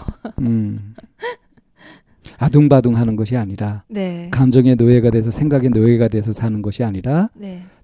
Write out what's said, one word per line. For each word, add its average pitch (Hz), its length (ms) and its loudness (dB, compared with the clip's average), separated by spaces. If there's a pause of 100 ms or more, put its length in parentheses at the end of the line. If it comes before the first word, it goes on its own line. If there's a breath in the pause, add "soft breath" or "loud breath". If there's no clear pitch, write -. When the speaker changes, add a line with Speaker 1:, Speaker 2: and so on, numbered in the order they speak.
(160)
Speaker 1:
<laughs> - 240 -14
Speaker 2:
음. 107 540 -4 (1400 loud breath)
아둥바둥 131 580 4
하는 113 200 0
것이 110 200 -4
아니라, 104 520 -6
Speaker 1:
네. 180 420 -8
Speaker 2:
감정의 127 460 4
노예가 117 340 4
돼서, 113 200 0
생각의 139 400 0
노예가 113 380 2
돼서 107 240 -4
사는 110 280 -4
것이 104 240 -6
아니라 123 500 -2
Speaker 1:
네. 190 280 -16 (220 loud breath)